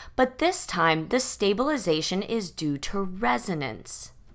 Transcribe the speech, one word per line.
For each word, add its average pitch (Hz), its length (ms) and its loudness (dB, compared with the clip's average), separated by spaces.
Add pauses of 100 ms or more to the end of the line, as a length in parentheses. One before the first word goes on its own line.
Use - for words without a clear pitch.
(140)
but 254 240 2
this 359 280 2
time 165 420 2
the 247 100 2
stabilization 202 1040 2
is 214 300 -4
due 147 260 -2
to 196 220 -4
resonance. 185 1120 -4 (220)